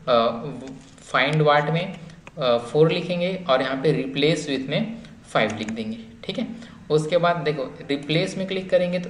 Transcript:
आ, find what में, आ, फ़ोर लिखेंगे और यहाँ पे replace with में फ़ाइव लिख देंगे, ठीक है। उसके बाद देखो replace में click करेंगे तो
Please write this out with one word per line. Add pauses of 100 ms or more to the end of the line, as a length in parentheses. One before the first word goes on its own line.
आ, (880)
find
what
में, (440)
आ,
फ़ोर
लिखेंगे (140)
और
यहाँ
पे
replace
with
में (200)
फ़ाइव
लिख
देंगे, (260)
ठीक
है। (440)
उसके
बाद
देखो (180)
replace
में
click
करेंगे
तो